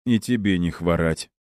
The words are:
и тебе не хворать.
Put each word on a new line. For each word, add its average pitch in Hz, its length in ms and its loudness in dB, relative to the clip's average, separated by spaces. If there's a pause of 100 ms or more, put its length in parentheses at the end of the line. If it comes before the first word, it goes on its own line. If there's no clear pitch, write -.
и 117 120 2
тебе 101 400 0
не 87 120 0
хворать. 82 580 -2 (300)